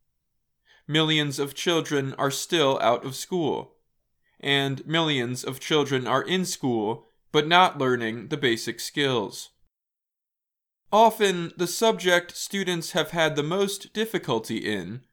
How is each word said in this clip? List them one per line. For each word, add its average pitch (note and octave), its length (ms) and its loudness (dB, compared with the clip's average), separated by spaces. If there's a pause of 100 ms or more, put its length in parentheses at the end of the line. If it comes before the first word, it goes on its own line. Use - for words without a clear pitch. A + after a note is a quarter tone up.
(880)
"Millions D3+ 540 0
of C#3 140 -4
children D3+ 600 0
are C#3 160 0
still C3+ 500 0
out A#2 240 2
of C3 120 -10
school, C#3 580 -4 (640)
and C#3 480 -2
millions C#3 580 -2
of C3 160 -8
children C3+ 460 0
are B2 160 2
in F#3 220 -2
school A#2 640 -2 (240)
but D3+ 160 2
not F3 300 6
learning A#2+ 500 -2
the D3+ 80 -4
basic A#2+ 440 -2
skills." C3 680 -2 (1400)
Often, G3+ 640 4
the F3 120 -2
subject F3+ 680 2
students F3+ 560 -4
have D#3 200 0
had D#3+ 240 2
the C#3+ 80 0
most G3 480 -2
difficulty C#3+ 680 -2
in G2+ 540 -6